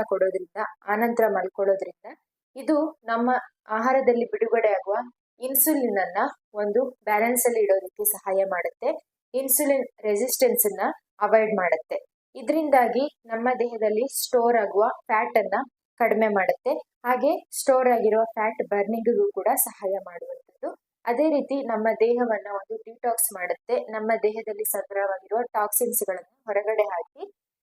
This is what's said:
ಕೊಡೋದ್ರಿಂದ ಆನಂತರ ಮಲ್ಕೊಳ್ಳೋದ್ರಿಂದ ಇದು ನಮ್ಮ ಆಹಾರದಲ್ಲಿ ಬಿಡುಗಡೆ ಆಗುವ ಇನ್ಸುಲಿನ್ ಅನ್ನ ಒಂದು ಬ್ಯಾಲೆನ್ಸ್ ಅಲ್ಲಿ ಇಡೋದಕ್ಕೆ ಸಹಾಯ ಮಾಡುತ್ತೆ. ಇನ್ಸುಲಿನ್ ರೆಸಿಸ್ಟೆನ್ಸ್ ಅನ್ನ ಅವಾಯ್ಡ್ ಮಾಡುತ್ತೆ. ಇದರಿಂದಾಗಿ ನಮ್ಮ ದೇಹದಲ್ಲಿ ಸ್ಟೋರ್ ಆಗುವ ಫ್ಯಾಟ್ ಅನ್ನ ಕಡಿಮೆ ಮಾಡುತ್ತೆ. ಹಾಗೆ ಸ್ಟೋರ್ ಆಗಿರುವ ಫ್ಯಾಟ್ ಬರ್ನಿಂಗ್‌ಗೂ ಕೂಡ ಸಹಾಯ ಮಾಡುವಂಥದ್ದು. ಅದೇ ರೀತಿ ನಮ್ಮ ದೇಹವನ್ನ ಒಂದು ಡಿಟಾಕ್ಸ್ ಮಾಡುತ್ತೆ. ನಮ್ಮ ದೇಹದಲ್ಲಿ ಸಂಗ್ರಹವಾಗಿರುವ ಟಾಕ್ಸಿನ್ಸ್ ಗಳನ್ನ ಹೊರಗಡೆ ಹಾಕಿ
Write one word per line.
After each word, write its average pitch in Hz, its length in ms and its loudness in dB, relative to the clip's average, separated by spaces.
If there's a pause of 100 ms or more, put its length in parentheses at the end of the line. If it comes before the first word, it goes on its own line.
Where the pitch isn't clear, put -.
ಕೊಡೋದ್ರಿಂದ 190 540 -2 (260)
ಆನಂತರ 233 400 2
ಮಲ್ಕೊಳ್ಳೋದ್ರಿಂದ 196 880 -2 (400)
ಇದು 302 480 -2
ನಮ್ಮ 233 260 0 (380)
ಆಹಾರದಲ್ಲಿ 240 640 2
ಬಿಡುಗಡೆ 226 380 2
ಆಗುವ 196 280 0 (440)
ಇನ್ಸುಲಿನ್ 262 580 0
ಅನ್ನ 180 200 -4 (360)
ಒಂದು 208 500 -2
ಬ್ಯಾಲೆನ್ಸ್ 233 420 2
ಅಲ್ಲಿ 233 140 2
ಇಡೋದಕ್ಕೆ 190 440 0
ಸಹಾಯ 196 400 -2
ಮಾಡುತ್ತೆ. 190 640 -4 (280)
ಇನ್ಸುಲಿನ್ 269 520 0 (160)
ರೆಸಿಸ್ಟೆನ್ಸ್ 226 640 0
ಅನ್ನ 202 280 -2 (260)
ಅವಾಯ್ಡ್ 214 360 2
ಮಾಡುತ್ತೆ. 170 480 -2 (300)
ಇದರಿಂದಾಗಿ 269 920 2
ನಮ್ಮ 226 220 -4 (100)
ದೇಹದಲ್ಲಿ 226 680 -2
ಸ್ಟೋರ್ 233 320 2
ಆಗುವ 208 320 2 (180)
ಫ್ಯಾಟ್ 233 320 0
ಅನ್ನ 190 160 0 (440)
ಕಡಿಮೆ 220 300 6
ಮಾಡುತ್ತೆ. 196 420 2 (360)
ಹಾಗೆ 254 440 2
ಸ್ಟೋರ್ 262 380 4
ಆಗಿರುವ 220 360 4
ಫ್ಯಾಟ್ 226 440 -4
ಬರ್ನಿಂಗ್‌ಗೂ 208 600 0
ಕೂಡ 196 260 -2
ಸಹಾಯ 202 360 -4 (120)
ಮಾಡುವಂಥದ್ದು. - 720 -14 (280)
ಅದೇ 277 260 2
ರೀತಿ 277 360 -2
ನಮ್ಮ 220 260 -2
ದೇಹವನ್ನ 226 600 0
ಒಂದು 202 240 -8
ಡಿಟಾಕ್ಸ್ 226 580 -6
ಮಾಡುತ್ತೆ. 185 580 -4
ನಮ್ಮ 220 200 -2 (100)
ದೇಹದಲ್ಲಿ 214 420 -2
ಸಂಗ್ರಹವಾಗಿರುವ 196 800 -4
ಟಾಕ್ಸಿನ್ಸ್ 214 600 -2
ಗಳನ್ನ 185 320 -8 (120)
ಹೊರಗಡೆ 214 360 0
ಹಾಕಿ 208 500 -8 (300)